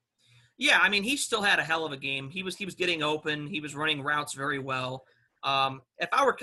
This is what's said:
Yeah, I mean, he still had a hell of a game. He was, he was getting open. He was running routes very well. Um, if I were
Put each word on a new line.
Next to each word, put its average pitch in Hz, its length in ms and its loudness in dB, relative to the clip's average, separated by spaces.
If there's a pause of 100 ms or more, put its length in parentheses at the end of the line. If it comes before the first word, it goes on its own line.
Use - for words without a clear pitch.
(580)
Yeah, 247 240 6
I 185 80 6
mean, 202 140 2
he 247 140 0
still - 240 -2
had 196 160 4
a 151 60 2
hell 160 220 0
of 147 80 -4
a 135 40 -8
game. 135 320 -6
He 185 140 -8
was, 185 120 -6
he 208 100 -8
was 180 100 -10
getting 175 260 0
open. 151 460 -2
He 151 120 -6
was 147 160 -10
running 151 280 0
routes 147 300 -2
very 139 260 -4
well. 131 440 -6 (400)
Um, 135 380 0 (160)
if 170 140 -4
I 269 140 4
were 240 180 4